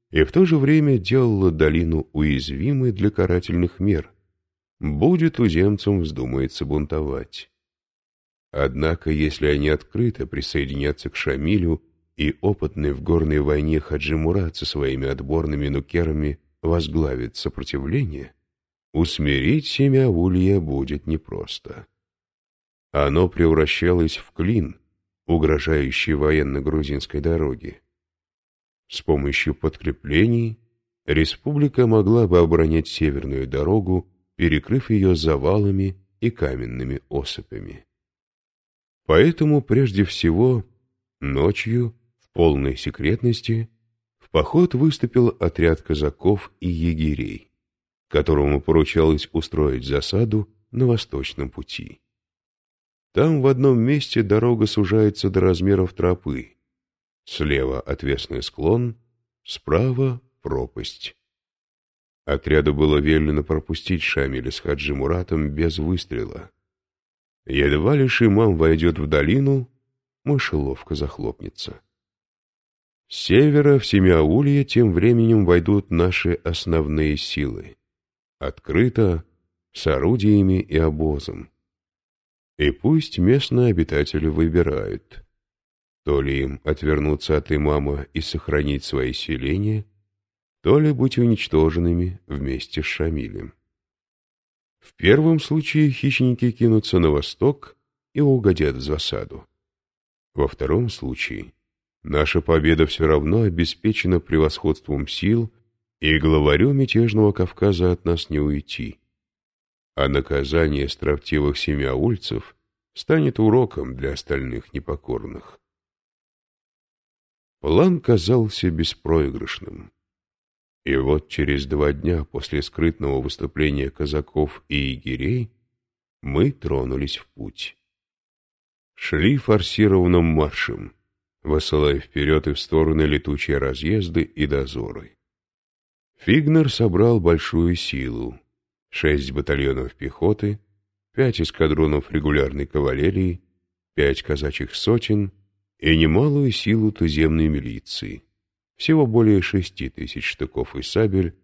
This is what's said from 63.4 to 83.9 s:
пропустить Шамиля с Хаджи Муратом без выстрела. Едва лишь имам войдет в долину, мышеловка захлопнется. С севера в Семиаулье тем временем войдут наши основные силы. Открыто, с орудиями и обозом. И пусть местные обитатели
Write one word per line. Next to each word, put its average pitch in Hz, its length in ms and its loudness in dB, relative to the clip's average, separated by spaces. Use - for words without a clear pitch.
пропустить 80 600 -4
Шамиля 65 480 -4
с - 80 -10
Хаджи 71 340 -4
Муратом 78 560 -2
без 78 300 -2
выстрела. 78 720 -6
Едва 73 480 2
лишь 131 260 0
имам 107 360 4
войдет 80 420 2
в 73 80 -4
долину, 123 600 0
мышеловка 78 680 -4
захлопнется. - 880 -8
С - 80 -18
севера 143 640 4
в - 80 -4
Семиаулье 95 800 4
тем 117 260 2
временем 113 560 4
войдут 87 420 2
наши 87 440 0
основные 78 760 -2
силы. 64 580 -8
Открыто, 90 840 0
с - 160 -8
орудиями 95 720 2
и - 160 -4
обозом. 78 720 -2
И 71 140 2
пусть 156 460 0
местные 123 520 2
обитатели 78 580 -2